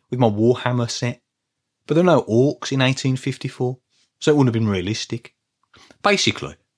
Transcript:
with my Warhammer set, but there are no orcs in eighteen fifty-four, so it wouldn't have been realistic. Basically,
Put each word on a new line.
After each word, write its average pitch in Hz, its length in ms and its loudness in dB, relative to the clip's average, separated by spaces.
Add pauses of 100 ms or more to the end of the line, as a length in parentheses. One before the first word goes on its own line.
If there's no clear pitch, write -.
(100)
with 127 80 -6
my 123 100 4
Warhammer 120 640 0
set, - 320 -8 (640)
but 147 80 -2
there 165 80 2
are - 20 4
no 165 180 4
orcs 127 500 0
in 135 100 0
eighteen 131 340 0
fifty-four, 127 640 -6 (400)
so - 120 0
it 147 40 6
wouldn't 127 200 4
have 113 60 0
been 110 100 0
realistic. 98 640 -6 (680)
Basically, 147 540 0 (200)